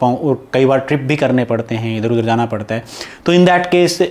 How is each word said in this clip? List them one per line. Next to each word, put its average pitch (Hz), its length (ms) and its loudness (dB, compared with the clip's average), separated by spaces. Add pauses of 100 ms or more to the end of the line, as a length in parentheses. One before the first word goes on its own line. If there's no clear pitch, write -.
पाऊँ 123 180 0
और 135 340 -2
कई 131 140 4
बार 135 120 4
ट्रिप 147 220 -2
भी 135 160 -2
करने 127 280 0
पड़ते 117 300 -4
हैं, 110 240 -4
इधर-उधर 117 240 0
जाना 117 240 0
पड़ता 107 280 -6
है, 117 100 -8 (420)
तो 170 60 2
in 180 140 6
that 180 280 2
case 175 360 2